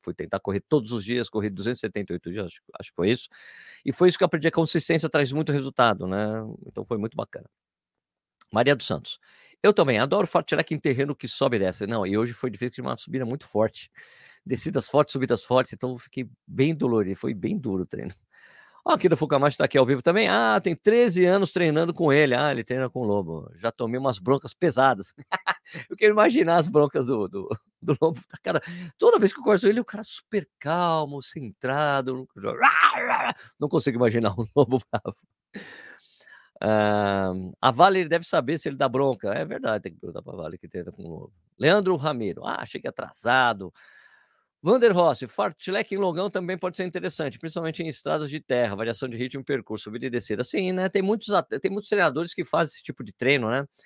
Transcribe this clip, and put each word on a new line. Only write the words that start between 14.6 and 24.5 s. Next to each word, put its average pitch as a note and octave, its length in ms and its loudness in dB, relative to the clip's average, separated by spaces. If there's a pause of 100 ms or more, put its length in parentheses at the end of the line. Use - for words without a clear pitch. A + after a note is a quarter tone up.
fortes, C#3+ 260 2
subidas B2+ 300 -2
fortes, B2+ 300 0
então B2+ 160 -8
eu B2 80 -10
fiquei B2 320 -12 (160)
bem D3 300 0
dolorido, A2+ 440 0
foi B2+ 140 -4
bem F3 240 -4
duro G2+ 240 -4
o F2 60 -4
treino. - 260 -10 (720)
Ó, F4 60 4
a - 60 0
Kira E3 180 4
Fukamachi C#3+ 400 2
tá D3+ 80 0
aqui C#3+ 140 4
ao B2+ 60 8
vivo B2+ 180 0
também. G3+ 260 4
"Ah, A3 320 2
tem E3+ 140 0
treze G#3 500 4
anos F#3+ 260 4
treinando E3+ 400 2
com D#3+ 220 2
ele." C#3 220 6
Ah, C#3+ 160 0
ele B2 120 -4
treina B2+ 240 -2
com B2+ 140 -8
o - 20 -4
Lobo. F#2+ 520 -2
"Já G#2+ 160 -4
tomei A#2+ 280 -4
umas B2+ 200 0
broncas B2+ 340 0